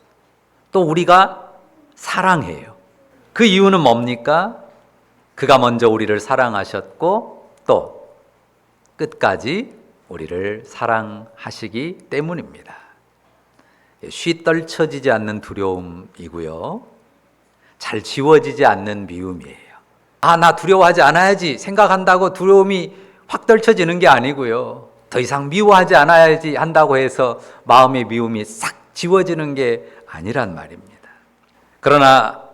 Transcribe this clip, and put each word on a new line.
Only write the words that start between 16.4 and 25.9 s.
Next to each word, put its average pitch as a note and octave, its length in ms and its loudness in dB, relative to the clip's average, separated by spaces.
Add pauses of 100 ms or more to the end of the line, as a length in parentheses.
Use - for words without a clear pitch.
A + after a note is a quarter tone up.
잘 A2 220 -10
지워지지 C#3 640 0
않는 G2+ 420 -2
미움이에요. F2+ 500 -14 (640)
"아, E3+ 160 2
나 E3 220 2
두려워하지 F3 440 4
않아야지." E3+ 560 2
생각한다고 F#3+ 760 2
두려움이 F#3+ 600 2 (340)
확 - 200 -6
떨쳐지는 F#3 520 2
게 E3+ 100 6
아니고요. B2 800 -2 (200)
"더 B2+ 100 -4
이상 C#3 300 -6
미워하지 F#3+ 460 4